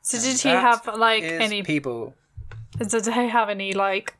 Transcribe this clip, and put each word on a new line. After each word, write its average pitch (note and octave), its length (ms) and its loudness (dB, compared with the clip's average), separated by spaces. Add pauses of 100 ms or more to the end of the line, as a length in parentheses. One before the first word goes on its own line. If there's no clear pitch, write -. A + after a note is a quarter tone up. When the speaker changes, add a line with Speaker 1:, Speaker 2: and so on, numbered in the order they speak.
Speaker 1:
So - 160 -2
Speaker 2:
And A3+ 80 -2
Speaker 1:
did C4 160 0
he C#4 80 2
Speaker 2:
that F#3+ 120 4
Speaker 1:
have, A#3 360 2
like, A3+ 260 4
Speaker 2:
is E3 160 -4
Speaker 1:
any G#3 240 0
Speaker 2:
Poo D#3 180 0
Bah. - 1040 -10
Speaker 1:
Did G#3+ 200 0
he A#3+ 240 0
have A3 200 2
any, G3 240 -4
like, G3 460 -2